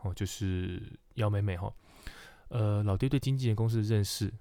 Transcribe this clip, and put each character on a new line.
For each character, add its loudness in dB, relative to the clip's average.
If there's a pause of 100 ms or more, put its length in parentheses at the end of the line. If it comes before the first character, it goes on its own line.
哦， -4
就 -2
是 -4 (320)
姚 0
美 2
美 0
哈， -6 (760)
呃， 2
老 2
爹 2
对 2
经 2
纪 0
人 4
公 2
司 2
的 2
认 4
识， -2